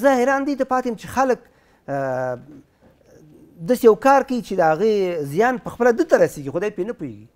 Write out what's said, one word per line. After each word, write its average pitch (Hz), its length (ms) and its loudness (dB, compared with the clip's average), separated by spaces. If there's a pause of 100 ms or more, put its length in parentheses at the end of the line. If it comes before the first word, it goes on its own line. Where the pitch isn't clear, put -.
زه 269 160 4
حیران 269 260 0
دې 285 120 -2
ته 262 60 0
پاتې 254 220 -4
یم 233 80 -6
چې - 120 -16
خلک، 254 320 0 (500)
ا، 131 480 -4 (1300)
داسې 247 160 2
یو 220 100 10
کار 269 280 4
کوي 247 200 -4
چې 196 140 -8
د 180 60 2 (100)
هغې 185 500 -2 (120)
زیان 233 240 0
په - 120 -14
خپله 240 200 0
ده 247 140 2
ته 285 140 2
رسېږي، 151 340 0
خدای 180 180 -4
پرې 185 160 -8
نه 240 60 -10
پوهېږي. 113 440 -14